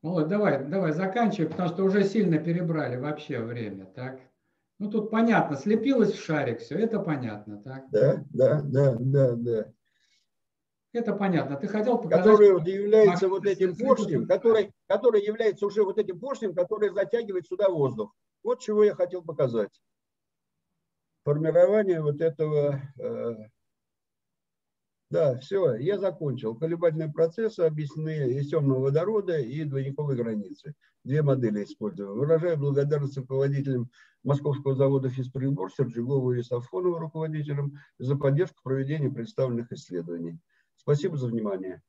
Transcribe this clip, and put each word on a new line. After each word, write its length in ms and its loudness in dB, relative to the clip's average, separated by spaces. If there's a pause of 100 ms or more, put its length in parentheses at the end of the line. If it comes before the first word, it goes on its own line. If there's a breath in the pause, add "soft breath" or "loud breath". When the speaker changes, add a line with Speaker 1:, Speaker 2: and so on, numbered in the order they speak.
Speaker 1:
Володь, 260 -2
давай, 360 0
давай 280 -2
заканчивай, 560 0
потому 200 -4
что 160 -2
уже 200 4
сильно 340 2
перебрали 580 -2
вообще 440 -6
время, 460 -10
так? 340 -14 (580)
Ну, 120 -6
тут 200 -2
понятно, 460 2
слепилось 560 2
в 100 -8
шарик 380 -2
все, 180 -8
это 220 0
понятно, 640 -6
так? 280 -14
Speaker 2:
Да, 400 4
да, 320 4
да, 360 4
да, 360 4
да. 380 -2 (1200)
Speaker 1:
Это 220 -2
понятно. 420 0
Ты 120 -6
хотел 300 0
показать, 260 2
Speaker 2:
Который 280 10
вот 100 4
Speaker 1:
что 80 -2
Speaker 2:
является 580 6
вот 160 0
Speaker 1:
магнитный 220 0
Speaker 2:
этим 80 0
Speaker 1:
след 120 -4
Speaker 2:
поршнем, 380 2
Speaker 1:
это 100 2
Speaker 2:
который, 380 2 (140)
который 380 2
является 420 -2
уже 160 0
вот 160 0
этим 200 -4
поршнем, 360 -6
который 360 0
затягивает 560 -2
сюда 220 0
воздух. 460 0 (280)
Вот 180 -4
чего 240 2
я 100 4
хотел 280 -4
показать. 480 -2 (1500)
Формирование 760 2
вот 200 -2
этого, 600 0 (180)
э, 360 -6 (1800)
да, 280 2
все, 360 0
я 240 -2
закончил. 560 -4
Колебательные 580 -2
процессы 480 -2
объяснены 720 -2
из 160 -2
темного 320 2
водорода 580 0
и 260 -4
двойниковой 520 -4
границы. 580 -6 (300)
Две 180 0
модели 420 0
использую. 500 -8
Выражаю 420 2
благодарность 640 0
руководителям 720 -2 (340 soft breath)
Московского 500 0
завода 360 2
«Физприбор» 640 -4
Серджигову 600 -2
и 100 -2
Сафонову, 560 -4
руководителям, 800 -6 (200 loud breath)
за 180 -2
поддержку 460 0
проведения 480 -2
представленных 640 -4
исследований. 640 -10 (380)
Спасибо 400 -2
за 100 -4
внимание. 640 -6